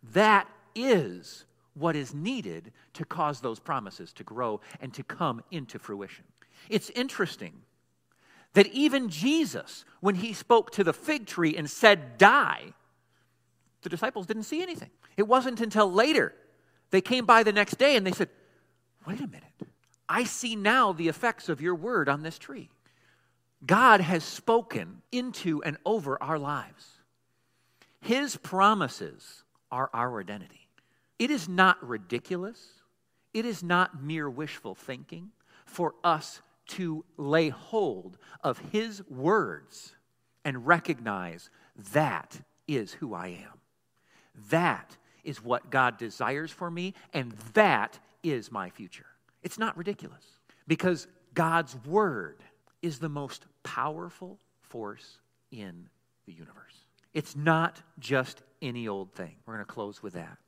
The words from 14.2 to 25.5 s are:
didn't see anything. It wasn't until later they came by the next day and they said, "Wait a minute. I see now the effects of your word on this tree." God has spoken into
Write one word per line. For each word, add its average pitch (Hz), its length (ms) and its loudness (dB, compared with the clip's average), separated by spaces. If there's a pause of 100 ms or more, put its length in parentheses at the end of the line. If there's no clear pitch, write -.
didn't 220 180 -6
see 302 180 -6
anything. 349 300 -10 (240)
It 208 120 2
wasn't 247 340 2
until 208 300 4
later 220 440 4 (540)
they 190 120 4
came 247 240 0
by 226 180 8
the 208 100 4
next 202 220 2
day 277 200 6
and 202 100 4
they 185 60 0
said, 180 180 -2 (760)
"Wait 220 160 -8
a 269 60 -6
minute. - 400 -18 (420)
I 226 140 0
see 226 320 -6
now 214 360 4
the 165 160 -2
effects 214 400 -2
of 143 140 -4
your 175 140 0
word 170 340 0
on 143 140 0
this 156 160 -12
tree." - 300 -16 (960)
God 214 360 8
has 165 220 0
spoken 160 760 -2 (100)
into 226 520 -4